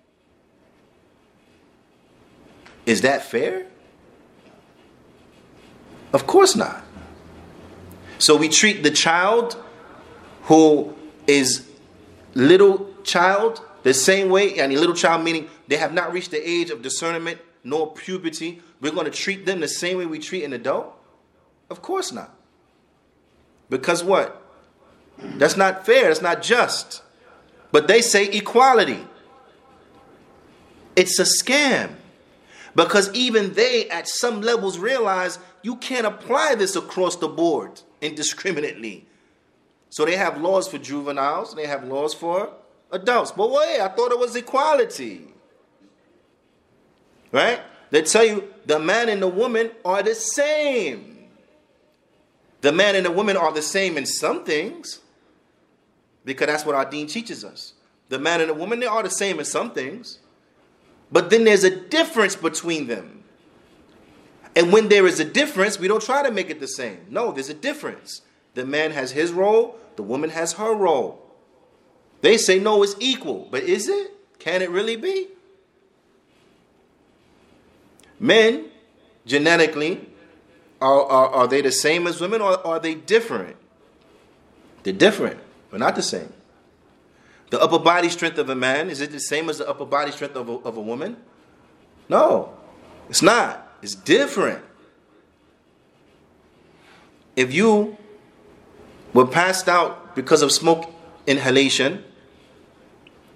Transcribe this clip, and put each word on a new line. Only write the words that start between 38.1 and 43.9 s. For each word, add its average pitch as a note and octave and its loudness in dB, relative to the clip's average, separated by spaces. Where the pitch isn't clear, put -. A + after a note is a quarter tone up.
So - -4
they E3 2
have D#3+ -2
laws F#3 0
for C#3+ -12
juveniles, C#3+ -6
they D3+ -8
have C#3 -6
laws C#3+ -6
for F3+ -4
adults. F#3+ 0
But G#3+ -2
wait, D4+ 0
I F#3+ -2
thought A#3+ -2